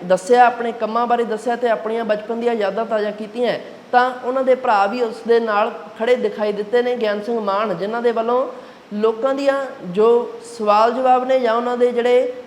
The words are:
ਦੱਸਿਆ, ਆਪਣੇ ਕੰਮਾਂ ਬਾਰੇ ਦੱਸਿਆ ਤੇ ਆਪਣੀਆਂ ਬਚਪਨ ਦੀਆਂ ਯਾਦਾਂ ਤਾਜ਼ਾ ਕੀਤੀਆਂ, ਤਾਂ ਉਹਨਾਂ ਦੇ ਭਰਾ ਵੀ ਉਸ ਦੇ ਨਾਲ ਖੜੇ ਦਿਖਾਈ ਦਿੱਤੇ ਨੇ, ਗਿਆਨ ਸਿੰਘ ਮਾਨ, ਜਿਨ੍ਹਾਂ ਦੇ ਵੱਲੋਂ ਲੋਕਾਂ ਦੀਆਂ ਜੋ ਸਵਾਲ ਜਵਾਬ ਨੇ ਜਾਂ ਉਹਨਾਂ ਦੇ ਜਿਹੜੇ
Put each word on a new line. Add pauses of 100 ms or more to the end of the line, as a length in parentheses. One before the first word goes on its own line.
ਦੱਸਿਆ,
ਆਪਣੇ
ਕੰਮਾਂ
ਬਾਰੇ
ਦੱਸਿਆ
ਤੇ
ਆਪਣੀਆਂ
ਬਚਪਨ
ਦੀਆਂ
ਯਾਦਾਂ
ਤਾਜ਼ਾ
ਕੀਤੀਆਂ, (340)
ਤਾਂ (140)
ਉਹਨਾਂ
ਦੇ
ਭਰਾ
ਵੀ
ਉਸ
ਦੇ
ਨਾਲ (280)
ਖੜੇ
ਦਿਖਾਈ
ਦਿੱਤੇ
ਨੇ,
ਗਿਆਨ
ਸਿੰਘ
ਮਾਨ,
ਜਿਨ੍ਹਾਂ
ਦੇ
ਵੱਲੋਂ (480)
ਲੋਕਾਂ
ਦੀਆਂ (400)
ਜੋ (380)
ਸਵਾਲ
ਜਵਾਬ
ਨੇ
ਜਾਂ
ਉਹਨਾਂ
ਦੇ
ਜਿਹੜੇ (120)